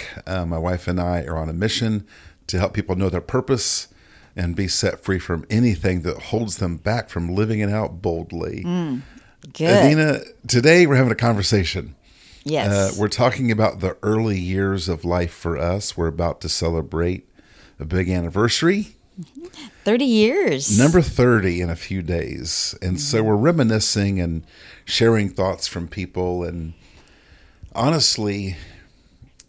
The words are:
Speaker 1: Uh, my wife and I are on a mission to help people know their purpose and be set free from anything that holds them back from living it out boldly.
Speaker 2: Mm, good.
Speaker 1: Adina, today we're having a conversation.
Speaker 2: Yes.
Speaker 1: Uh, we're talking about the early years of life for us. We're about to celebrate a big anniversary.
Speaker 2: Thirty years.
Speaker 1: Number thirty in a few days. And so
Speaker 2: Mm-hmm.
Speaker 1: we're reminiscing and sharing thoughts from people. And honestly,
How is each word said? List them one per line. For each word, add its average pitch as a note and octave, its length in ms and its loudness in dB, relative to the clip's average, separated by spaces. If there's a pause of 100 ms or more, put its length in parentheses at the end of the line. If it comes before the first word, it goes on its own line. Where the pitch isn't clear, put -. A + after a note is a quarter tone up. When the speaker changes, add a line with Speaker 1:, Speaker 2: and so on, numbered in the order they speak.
(260)
Speaker 1:
Uh, F#2 200 -4
my E2+ 120 -4
wife F2+ 300 -4
and F2+ 120 -2
I F2 240 -2
are D#2+ 120 -6
on D#2+ 120 -4
a D#2+ 40 -6
mission G#2+ 540 -2 (420)
to F#2 100 -2
help F#2+ 140 0
people F#2+ 240 -2
know F#2+ 140 0
their E2+ 100 -4
purpose - 680 -2 (460)
and F2 220 -2
be G2 120 -2
set - 360 -2
free F#2+ 140 0
from E2 320 -6
anything G2+ 520 2
that E2+ 220 -4
holds A2 340 -4
them F2 200 -2
back A2+ 320 -4
from F2 240 -4
living G#2+ 260 0
it G2+ 100 0
out G2+ 300 -4
boldly. E2 640 -4
Speaker 2:
Mm, E3 380 -4 (500)
good. D#3+ 180 0
Speaker 1:
Adina, D#3 500 6 (260)
today D#3+ 400 6
we're C#3 100 4
having B2+ 160 4
a G#2+ 40 0
conversation. G2+ 800 0 (500)
Speaker 2:
Yes. C#3 280 0
Speaker 1:
Uh, G2 280 0
we're G#2+ 80 2
talking B2 440 2
about G#2+ 280 2
the F#2+ 220 -2
early G#2+ 360 0
years F#2+ 500 -2
of E2 160 -4
life F2 300 0
for E2 240 -4
us. F2+ 380 -2
We're E2+ 100 0
about D#2+ 340 -2
to E2+ 80 -10
celebrate E2 800 -2 (500)
a D2 60 -8
big F2 240 0
anniversary. A2 840 0 (880)
Speaker 2:
Thirty A#3 200 2
years. A3 720 4
Speaker 1:
Number D#3+ 240 6
thirty G#2+ 580 2
in F2+ 100 0
a E2 60 -4
few F#2+ 260 -6
days. - 800 -4
And F#2 200 -2
so - 180 0
Speaker 2:
Mm-hmm. A2 80 2
Speaker 1:
we're G#2+ 100 4
reminiscing A2 840 2
and E2 240 -2 (400)
sharing A2+ 440 2
thoughts F#2 380 -2
from E2+ 220 -8
people. F2+ 560 -4
And E2 300 -8 (1000)
honestly, G#2+ 840 0 (920)